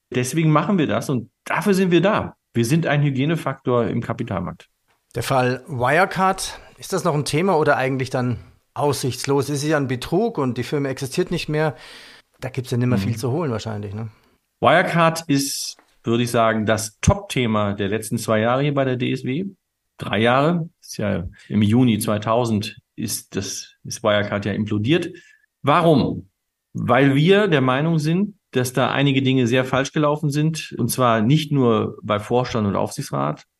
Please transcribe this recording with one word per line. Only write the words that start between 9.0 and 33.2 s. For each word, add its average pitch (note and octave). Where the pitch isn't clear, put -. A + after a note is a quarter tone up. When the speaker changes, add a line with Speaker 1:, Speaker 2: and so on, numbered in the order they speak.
Speaker 2:
Es C#3+
ist D3+
ja D#3
ein C#3
Betrug E3+
und B2+
die A#2+
Firma C#3
existiert C#3
nicht E3+
mehr. D3+
Da B2+
gibt's B2
ja B2
nicht B2
mehr G#2+
Speaker 1:
Mhm. G2
Speaker 2:
viel A2
zu A#2+
holen D3+
wahrscheinlich, G#2
ne? A2
Speaker 1:
Wirecard D#3+
ist, C#3
würde A#2
ich A#2
sagen, A2
das G#2+
Top-Thema A2
der G2
letzten A2
zwei A2
Jahre A#2+
hier D3
bei C#3
der B2+
D B2+
S C3
W. C3+
Drei G2
Jahre, D3
ist -
ja G2
im G#2+
Juni A2
zweitausend A2
ist -
das, -
ist -
Wirecard G#2
ja G2+
implodiert. G#2+
Warum? D3
Weil B2+
wir G3
der D3+
Meinung D3
sind, E3+
dass B2+
da A#2+
einige C3+
Dinge C3
sehr B2+
falsch C3
gelaufen D3+
sind, D#3
und A#2
zwar A#2
nicht D3
nur A#2
bei G#2+
Vorstand A#2+
und F#2+
Aufsichtsrat, C#3